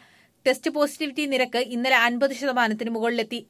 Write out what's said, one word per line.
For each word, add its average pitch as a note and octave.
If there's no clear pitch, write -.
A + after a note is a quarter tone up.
ടെസ്റ്റ് C4+
പോസിറ്റിവിറ്റി D4
നിരക്ക് B3+
ഇന്നലെ B3
അൻപത് A#3+
ശതമാനത്തിന് A#3
മുകളിലെത്തി. A#3